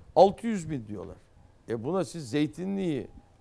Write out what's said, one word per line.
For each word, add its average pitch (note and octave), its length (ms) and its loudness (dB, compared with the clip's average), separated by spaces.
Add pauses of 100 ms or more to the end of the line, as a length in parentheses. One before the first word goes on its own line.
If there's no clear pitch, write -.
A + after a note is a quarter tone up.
(160)
altı G3 300 6
yüz F3+ 240 -2
bin B2 160 -6
diyorlar. F2+ 300 -10 (520)
E, A2+ 160 -4
buna E3+ 200 -2
siz C#3+ 260 -10
Zeytinli'yi, D#3+ 800 -2 (320)